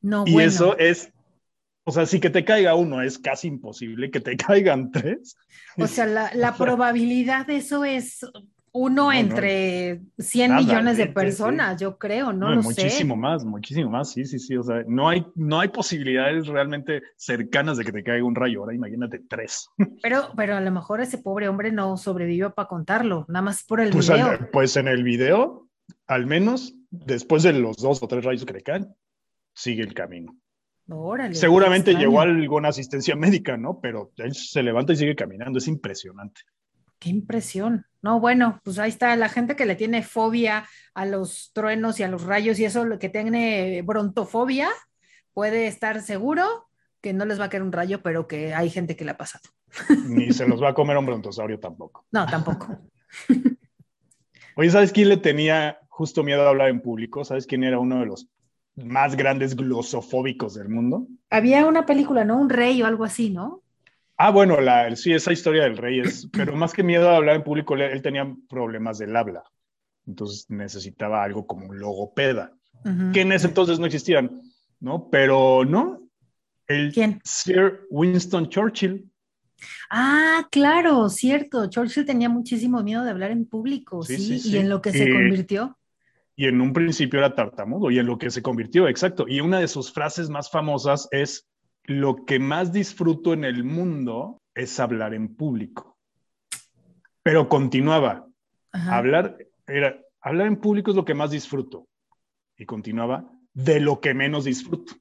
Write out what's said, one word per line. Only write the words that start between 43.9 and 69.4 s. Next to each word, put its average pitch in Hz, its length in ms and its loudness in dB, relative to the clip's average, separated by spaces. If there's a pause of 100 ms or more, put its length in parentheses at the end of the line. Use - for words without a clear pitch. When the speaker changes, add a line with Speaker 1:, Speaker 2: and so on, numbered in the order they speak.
Speaker 1:
puede 220 340 -2
estar 220 340 -6
seguro 311 680 -4 (320)
que 196 120 -6
no 196 120 -2
les 208 140 -4
va 202 60 -4
a 190 40 -6
caer 196 140 -6
un 185 80 -4
rayo, 180 300 -4
pero 165 260 -4
que 156 280 -8
hay 165 140 0
gente 165 260 -6
que 160 100 -12
le 147 60 -8
ha - 60 -10
pasado. - 260 -16 (680)
Speaker 2:
Ni 120 240 2
se 123 100 0
los 120 160 2
va 143 60 6
a 135 40 0
comer 147 240 2
un 139 80 2
brontosaurio 110 540 -6
tampoco. 85 520 -16
Speaker 1:
No, 196 180 0
tampoco. 160 380 -4 (640)
Speaker 2:
<laughs> - 380 0 (880)
Oye, 160 140 4
¿sabes 196 220 6
quién 202 180 6
le 196 80 8
tenía 151 720 0
justo - 360 -4
miedo 143 220 2
a 143 40 8
hablar 135 200 4
en 123 120 -2
público? 117 420 -8
¿Sabes 131 240 -6
quién 131 160 -2
era 127 160 0
uno 127 220 0
de 120 60 -2
los 98 200 -12 (480)
más 135 400 -2
grandes 135 400 0
glosofóbicos 127 1000 -4
del 101 140 -12
mundo? 123 380 -2 (220)
Speaker 1:
Había 247 380 6
una 320 180 4
película, 277 400 2
¿no? 220 120 2
Un 277 120 4
rey 247 320 2
o 226 40 2
algo 220 200 0
así, 220 240 -2
¿no? 208 340 -8 (540)
Speaker 2:
Ah, 202 140 6
bueno, 190 300 8
la, 120 340 4
sí, 165 180 2
esa 160 180 2
historia 160 320 2
del 113 140 2
rey 123 220 -2
es, - 320 -4
Speaker 1:
<clears throat> - 40 -8
Speaker 2:
pero - 200 -2
más 165 180 -2
que 202 100 0
miedo 170 260 6
a 170 80 8
hablar 151 180 6
en 151 80 -2
público, 151 320 -2
le, 139 160 0
él 135 100 -6
tenía 139 340 -4 (140)
problemas 113 480 -6
del 107 180 -6
habla. 101 280 -2 (640)